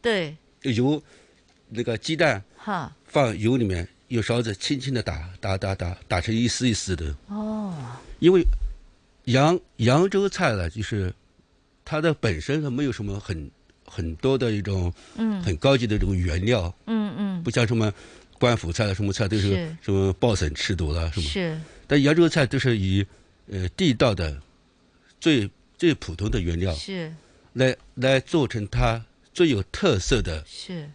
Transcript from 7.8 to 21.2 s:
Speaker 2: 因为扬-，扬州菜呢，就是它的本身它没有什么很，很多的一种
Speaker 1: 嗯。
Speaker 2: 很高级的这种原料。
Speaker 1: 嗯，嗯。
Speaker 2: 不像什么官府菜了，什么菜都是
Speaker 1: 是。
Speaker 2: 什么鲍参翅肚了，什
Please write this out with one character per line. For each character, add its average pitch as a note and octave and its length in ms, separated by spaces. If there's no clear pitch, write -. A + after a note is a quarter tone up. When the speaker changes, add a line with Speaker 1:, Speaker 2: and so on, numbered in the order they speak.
Speaker 2:
因 E3+ 140
为 F3+ 120
扬-， C#3+ 320
扬 D3 340
州 G3 180
菜 E3+ 240
呢， F2+ 160
就 A2 140
是 G2 320
它 D#3 160
的 D#3+ 140
本 F#2 260
身 C#3+ 200
它 D3 80
没 C3 140
有 C#3 80
什 G#2+ 140
么 G2+ 160
很， D#2 280
很 E2 320
多 C3 200
的 B2 140
一 G#2 100
种 F2+ 320
Speaker 1:
嗯。 G#3+ 260
Speaker 2:
很 F2+ 160
高 C#3 180
级 A#2+ 100
的 G#2+ 100
这 F#2+ 80
种 F#2+ 120
原 F2 280
料。 G2+ 300
Speaker 1:
嗯， G#3+ 300
嗯。 F#3+ 280
Speaker 2:
不 A#2+ 60
像 B2 140
什 A2+ 120
么 A2 160
官 A#2+ 180
府 - 160
菜 G#2+ 140
了， G2 80
什 G#2 100
么 G2 80
菜 G#2 160
都 G#2+ 80
是 G2+ 60
Speaker 1:
是。 F#2+ 380
Speaker 2:
什 - 120
么 G2 220
鲍 A#2 200
参 D#2 200
翅 - 200
肚 E2 180
了， E2 200
什 - 80